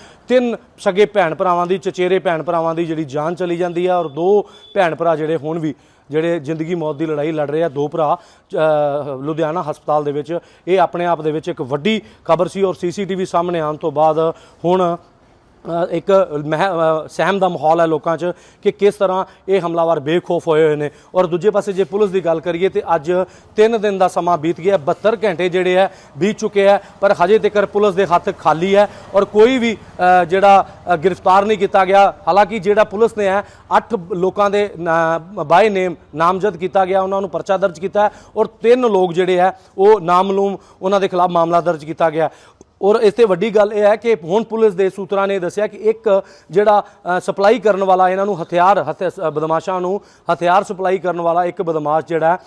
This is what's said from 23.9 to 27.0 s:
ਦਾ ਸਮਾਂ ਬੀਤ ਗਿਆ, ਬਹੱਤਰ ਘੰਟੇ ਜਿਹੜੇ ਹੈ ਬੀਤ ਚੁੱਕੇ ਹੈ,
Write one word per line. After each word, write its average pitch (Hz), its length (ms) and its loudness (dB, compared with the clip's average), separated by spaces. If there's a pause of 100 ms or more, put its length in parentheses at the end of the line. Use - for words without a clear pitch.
ਦਾ 185 100 2
ਸਮਾਂ 175 300 -2
ਬੀਤ 160 220 -4
ਗਿਆ, 190 160 2
ਬਹੱਤਰ 175 480 -2
ਘੰਟੇ 180 240 -2
ਜਿਹੜੇ 180 280 0
ਹੈ 190 160 2 (260)
ਬੀਤ 208 200 -2
ਚੁੱਕੇ 196 300 0
ਹੈ, 202 120 4 (200)